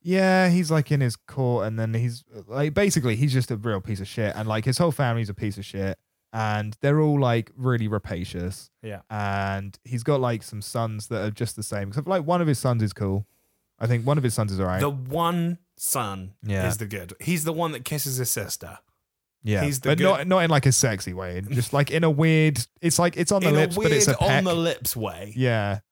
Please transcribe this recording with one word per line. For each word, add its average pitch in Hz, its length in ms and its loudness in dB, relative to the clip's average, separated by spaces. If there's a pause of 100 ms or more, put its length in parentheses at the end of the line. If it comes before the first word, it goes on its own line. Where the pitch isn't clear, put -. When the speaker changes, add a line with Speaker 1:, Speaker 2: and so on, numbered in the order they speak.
Speaker 1:
Yeah, 185 440 6
he's, 175 200 4
like, 156 220 2
in 147 100 4
his 120 140 2
court, 120 500 0
and 110 140 -4
then 113 140 0
he's, 117 300 -2 (240)
like, 143 260 -2
basically, 160 420 2
he's 135 180 2
just 127 180 2
a 117 40 0
real 104 260 -2
piece 95 200 -6
of 98 60 -8
shit, 107 280 -2
and, 110 120 -6
like, 110 180 -2
his 131 120 2
whole 175 140 4
family's 117 380 0
a 101 40 -8
piece 104 240 -6
of 98 80 -10
shit, 98 320 -4 (360)
and 107 480 -2
they're 147 180 4
all, 151 200 4
like, 117 360 2
really 123 320 0
rapacious. 92 840 -6 (140)
Speaker 2:
Yeah. 104 160 -12 (100)
Speaker 1:
And 98 760 -4
he's 117 200 -8
got, 143 160 2
like, 120 240 -2
some 104 180 -12
sons 110 460 -6
that 104 180 -4
are 107 60 -2
just - 240 -6
the 107 80 -8
same, 101 240 -6
except, 127 200 -6
like, 180 180 0
one 175 160 2
of 165 60 2
his 135 120 2
sons 120 240 2
is 101 100 -2
cool. 98 320 -2 (540)
I 113 80 -2
think 117 180 0
one 147 140 2
of 131 40 0
his 120 120 0
sons 107 160 0
is 95 80 -4
all 95 80 0
right. 92 140 0
Speaker 2:
The 143 80 0
one 170 680 -2 (200)
son 98 560 -6 (100)
Speaker 1:
Yeah. 101 240 0
Speaker 2:
is 107 100 -2
the 110 80 -6
good. 95 360 -10
He's 160 240 -2
the 165 80 -2
one 165 180 -2
that 127 140 -10
kisses 139 320 -4
his 127 120 -2
sister. 90 500 -6 (680)
Speaker 1:
Yeah, 107 180 2
Speaker 2:
He's 139 180 0
the 143 80 0
Speaker 1:
but 156 80 4
Speaker 2:
good 180 80 2
Speaker 1:
not, 175 220 2
not 185 120 4
in, 165 100 2
like, 143 160 4
a 135 60 8
sexy 101 420 0
way. 90 360 -6
Just, 123 240 -2
like, 139 180 2
in 160 120 2
a 160 60 4
weird, 156 560 4 (160)
it's, 170 180 2
like, 175 180 2
it's 170 140 -2
on 196 100 2
the 170 80 2
Speaker 2:
In 147 60 4
a - 40 6
Speaker 1:
lips, 165 160 2
but 190 160 2
it's 143 160 4
a 139 40 4
Speaker 2:
weird - 100 0
on - 80 4
Speaker 1:
peck. 143 160 4
Speaker 2:
the 175 100 2
lips 165 400 -2
way. 101 400 -8
Speaker 1:
Yeah. 110 440 0 (120)